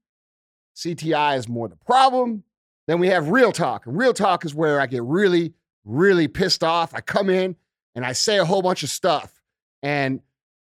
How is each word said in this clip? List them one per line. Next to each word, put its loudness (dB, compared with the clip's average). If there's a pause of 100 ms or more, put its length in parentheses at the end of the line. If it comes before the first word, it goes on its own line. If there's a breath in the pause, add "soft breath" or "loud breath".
(720)
C -8
T -4
I 0
is -6
more -6
the -18
problem. 2 (440)
Then 0
we 2
have 0
Real 4
Talk. -4
And -6
Real 2
Talk 0
is -8
where 2
I 2
get -4
really, 2 (300)
really 2
pissed -2
off. -2
I -10
come -2
in 0 (360)
and -8
I -6
say 0
a 2
whole 0
bunch -2
of -8
stuff. -4 (420)
And -2 (440)